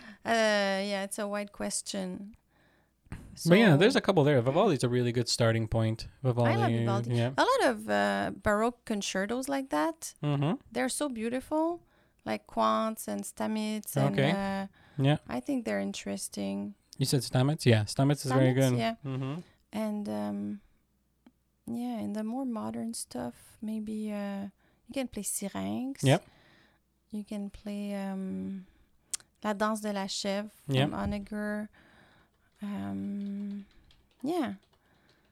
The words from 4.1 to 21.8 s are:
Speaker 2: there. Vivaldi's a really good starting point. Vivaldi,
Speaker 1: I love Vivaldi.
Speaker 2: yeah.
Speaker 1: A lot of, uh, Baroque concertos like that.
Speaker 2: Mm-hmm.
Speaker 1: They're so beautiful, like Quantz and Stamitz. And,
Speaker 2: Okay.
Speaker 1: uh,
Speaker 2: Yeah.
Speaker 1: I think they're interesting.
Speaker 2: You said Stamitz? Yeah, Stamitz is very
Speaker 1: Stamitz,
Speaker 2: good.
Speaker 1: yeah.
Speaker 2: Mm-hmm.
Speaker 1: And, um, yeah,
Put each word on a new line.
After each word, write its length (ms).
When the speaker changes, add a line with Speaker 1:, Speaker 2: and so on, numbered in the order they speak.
Speaker 2:
there. 160
Vivaldi's 440
a 40
really 240
good 160
starting 400
point. 400
Vivaldi, 280
Speaker 1:
I 60
love 160
Vivaldi. 420
Speaker 2:
yeah. 220
Speaker 1:
A 80
lot 260
of, 200
uh, 400
Baroque 440
concertos 640
like 180
that. 540
Speaker 2:
Mm-hmm. 320
Speaker 1:
They're 160
so 220
beautiful, 720
like 220
Quantz 600
and 160
Stamitz. 760
And, 200
Speaker 2:
Okay. 140
Speaker 1:
uh, 340
Speaker 2:
Yeah. 220
Speaker 1:
I 120
think 260
they're 140
interesting. 920
Speaker 2:
You 80
said 160
Stamitz? 460
Yeah, 180
Stamitz 400
is 80
very 220
Speaker 1:
Stamitz, 160
Speaker 2:
good. 80
Speaker 1:
yeah. 160
Speaker 2:
Mm-hmm. 300
Speaker 1:
And, 360
um, 520
yeah, 300